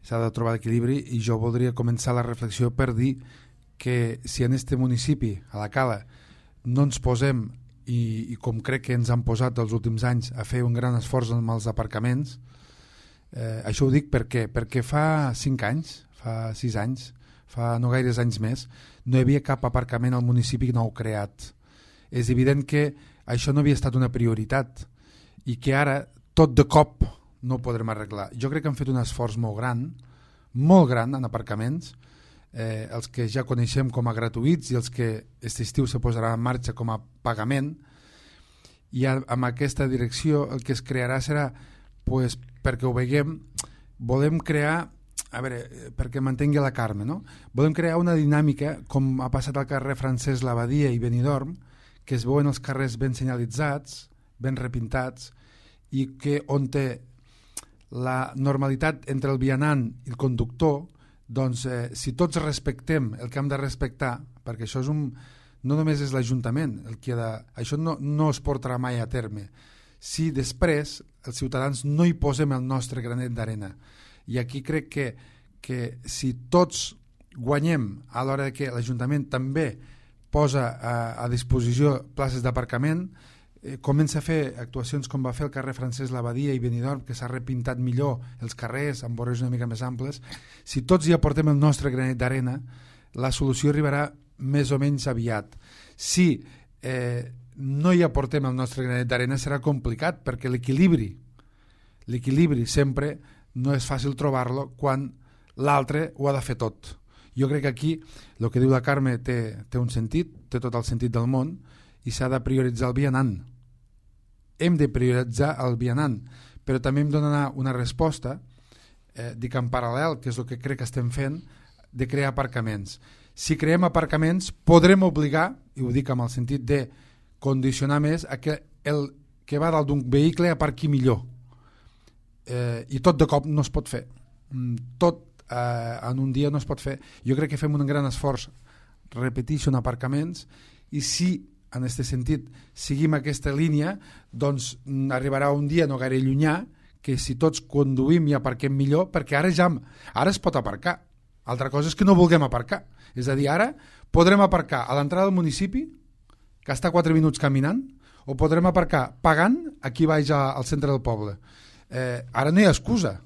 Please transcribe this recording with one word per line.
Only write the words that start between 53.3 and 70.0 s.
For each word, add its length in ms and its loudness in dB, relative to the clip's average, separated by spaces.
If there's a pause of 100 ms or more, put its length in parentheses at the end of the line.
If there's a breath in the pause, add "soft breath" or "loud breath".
ben 200 -4
repintats, 720 -4 (640 soft breath)
i 180 0 (100)
que 220 0 (100)
on 200 0
té 300 -2 (880 loud breath)
la 440 -4
normalitat 760 0
entre 200 0
el 80 0
vianant 460 2 (180)
i 80 -10
el 80 -10
conductor, 600 0 (500 soft breath)
doncs, 340 -2
eh, 280 -4
si 180 -6
tots 300 0
respectem 800 -2
el 100 -8
que 100 -6
hem 80 -2
de 80 -2
respectar, 640 -4 (260)
perquè 220 -8
això 160 -4
és 100 -2
un, 140 -2 (560 loud breath)
no 160 0
només 260 0
és 80 -4
l'Ajuntament 760 -2
el 120 -12
qui 140 -6
ha 20 -2
de, 140 -4 (320)
això 160 -4
no, 220 -2
no 320 2
es 120 -6
portarà 340 -2
mai 220 -2
a 80 -4
terme. 400 -6 (540 soft breath)